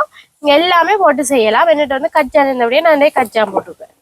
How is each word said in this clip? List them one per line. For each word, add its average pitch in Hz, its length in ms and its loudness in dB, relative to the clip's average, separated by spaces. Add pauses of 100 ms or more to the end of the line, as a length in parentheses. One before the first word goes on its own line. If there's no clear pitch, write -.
(380)
நீங்க 294 240 2
எல்லாமே 349 340 0
போட்டு 302 280 0
செய்யலாம். 247 440 0
என்னட்ட 294 180 0
வந்து 269 240 -4
கச்சா 285 340 0
இருந்தபடியே 254 360 -2
நான் 302 320 2
கச்சா 226 320 -2
போட்டுப்பேன். 190 580 -8